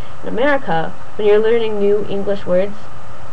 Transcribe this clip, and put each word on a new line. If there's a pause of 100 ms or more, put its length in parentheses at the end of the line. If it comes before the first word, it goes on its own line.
(240)
in
America, (220)
when
you're
learning
new
English
words, (580)